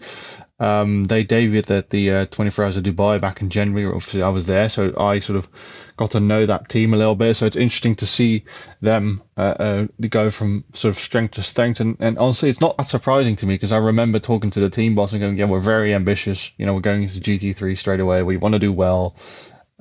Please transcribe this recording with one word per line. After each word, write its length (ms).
um, 440
they 200
debuted 460
at 180
the, 220
uh, 160
twenty-four 380
Hours 100
of 80
Dubai 360
back 220
in 80
January. 380
Obviously, 340
I 60
was 180
there, 220
so 320
I 200
sort 180
of 100
got 160
to 80
know 260
that 220
team 260
a 40
little 180
bit. 200
So 100
it's 100
interesting 400
to 100
see 380
them, 420
uh, 220
uh, 280
go 200
from 440
sort 200
of 60
strength 360
to 80
strength. 360
And, 220
and 160
honestly, 320
it's 100
not 160
that 140
surprising 480
to 80
me 120
'cause 140
I 60
remember 420
talking 300
to 100
the 100
team 260
boss 180
and 80
going, 160
"Yeah, 80
we're 160
very 320
ambitious. 640
You 80
know, 80
we're 80
going 220
into 180
G 180
T 140
three 240
straight 240
away. 220
We 120
wanna 240
do 140
well." 420